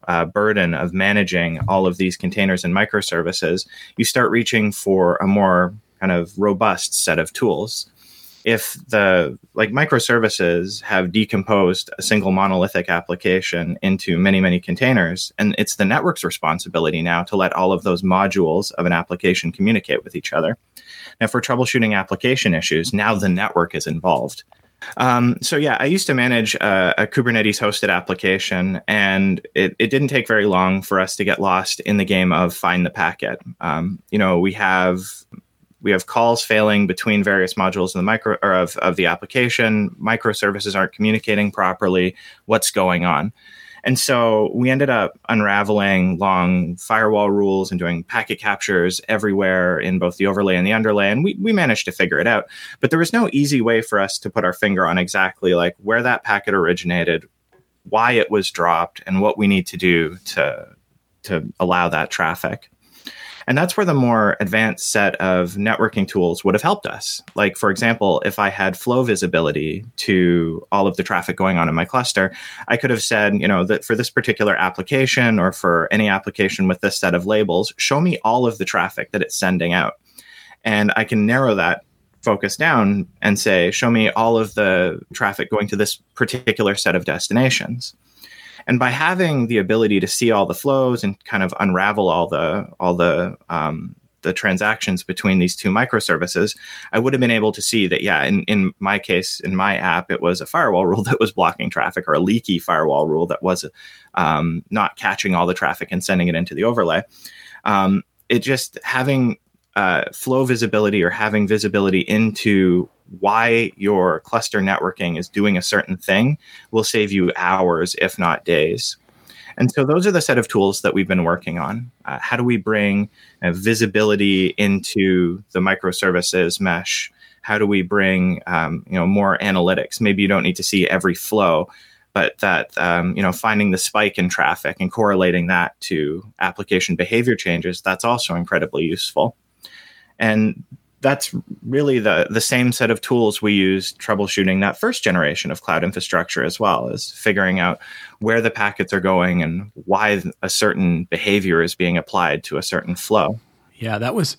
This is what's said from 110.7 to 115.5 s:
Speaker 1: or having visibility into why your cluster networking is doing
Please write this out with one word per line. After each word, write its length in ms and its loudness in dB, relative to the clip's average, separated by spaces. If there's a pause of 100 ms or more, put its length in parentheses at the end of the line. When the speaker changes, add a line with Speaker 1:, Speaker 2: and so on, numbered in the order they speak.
Speaker 1:
or 80 2
having 380 0
visibility 520 2
into 880 2 (280)
why 580 2
your 440 2
cluster 400 -2
networking 580 -2
is 100 -8
doing 280 2